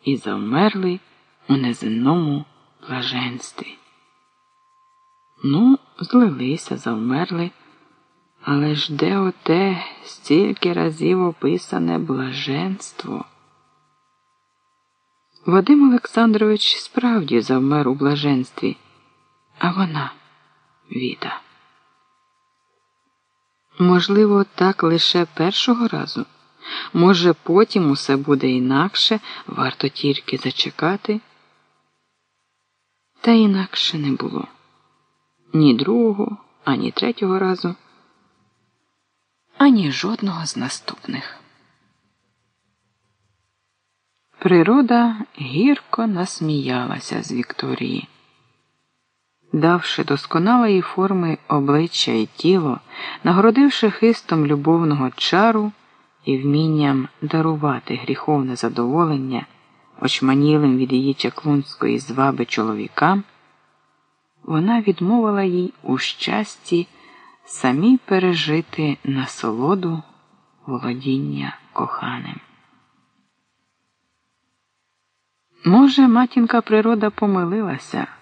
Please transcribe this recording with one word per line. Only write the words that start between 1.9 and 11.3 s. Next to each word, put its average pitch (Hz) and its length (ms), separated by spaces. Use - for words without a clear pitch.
блаженстві. 127 880
Ну, 214 340
злилися, 151 760
завмерли, 135 720
але 147 320
ж 147 200
де 165 240
оте 185 680
стільки 185 680
разів 165 500
описане 170 760